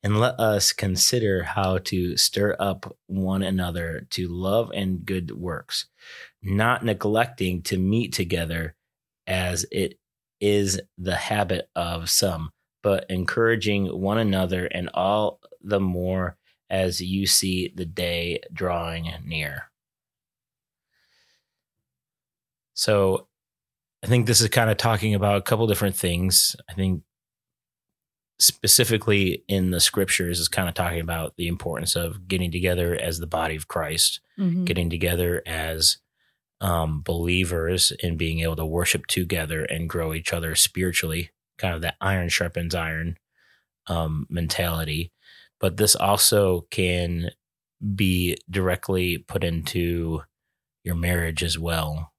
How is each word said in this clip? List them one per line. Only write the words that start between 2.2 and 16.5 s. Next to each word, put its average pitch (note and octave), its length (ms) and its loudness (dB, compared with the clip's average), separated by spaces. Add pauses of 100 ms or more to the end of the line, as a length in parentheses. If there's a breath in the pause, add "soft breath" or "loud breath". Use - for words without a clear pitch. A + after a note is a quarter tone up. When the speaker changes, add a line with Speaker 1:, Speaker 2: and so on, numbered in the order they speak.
Speaker 1:
up F#2+ 360 -4 (120)
one F#2+ 360 -2
another F2 680 -4
to F2+ 180 -4
love F#2+ 440 0
and F#2+ 320 -4
good F2+ 260 -4
works, - 560 -8 (540 loud breath)
not A2 440 0
neglecting G#2 800 0
to F#2+ 140 -2
meet G2+ 360 2
together E2+ 640 -4 (520)
as F2+ 440 -2
it - 260 -2 (420)
is G2+ 400 2 (180)
the F2+ 180 -2
habit F#2+ 600 -2
of E2+ 340 -4
some, E2 420 0 (320)
but G2 260 2
encouraging G2+ 760 2
one G2 320 0
another, F#2 480 2
and F2+ 260 -6
all G2+ 460 0 (220)
the G2 180 0
more F2+ 580 -2 (320)